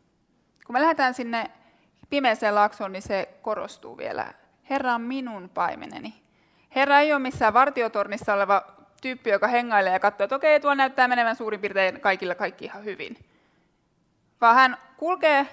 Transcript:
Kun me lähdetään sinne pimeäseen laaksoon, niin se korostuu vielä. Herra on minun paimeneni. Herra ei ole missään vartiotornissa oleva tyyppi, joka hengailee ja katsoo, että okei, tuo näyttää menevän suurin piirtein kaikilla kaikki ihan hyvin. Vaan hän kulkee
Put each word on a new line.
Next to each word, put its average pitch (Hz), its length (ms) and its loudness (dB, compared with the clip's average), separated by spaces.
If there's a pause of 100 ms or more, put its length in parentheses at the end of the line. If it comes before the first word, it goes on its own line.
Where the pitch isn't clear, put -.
(680)
Kun 233 60 -16
me 254 80 0
lähdetään 277 340 2
sinne 233 360 -6 (600)
pimeäseen 233 440 0
laaksoon, 208 380 0
niin 190 100 -10
se - 400 -6
korostuu - 560 -10
vielä. - 360 -8 (360)
Herra 254 240 -2
on 233 60 -4
minun 233 480 -8
paimeneni. - 760 -8 (520)
Herra 285 260 4
ei 302 120 2
ole 277 100 0
missään 247 320 0
vartiotornissa 220 800 0
oleva 196 280 2 (400)
tyyppi, 254 280 -6
joka 202 160 2
hengailee 233 460 2
ja 185 80 0
katsoo, 202 240 0
että 269 120 -2
okei, 302 240 4
tuo 285 140 0
näyttää 262 340 2
menevän 233 280 0
suurin 214 240 -8
piirtein 190 400 -2
kaikilla 190 340 -2
kaikki - 300 -8
ihan 208 200 -14
hyvin. 190 320 -12 (1200)
Vaan 233 140 8
hän 254 220 6 (200)
kulkee 302 560 2